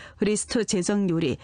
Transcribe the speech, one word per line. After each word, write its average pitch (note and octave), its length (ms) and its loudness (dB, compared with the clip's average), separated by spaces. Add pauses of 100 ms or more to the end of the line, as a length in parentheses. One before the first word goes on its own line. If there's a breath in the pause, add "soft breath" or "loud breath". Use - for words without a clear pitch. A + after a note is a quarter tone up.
(200 loud breath)
리스트 G#3+ 460 0
제정률이 F3+ 760 0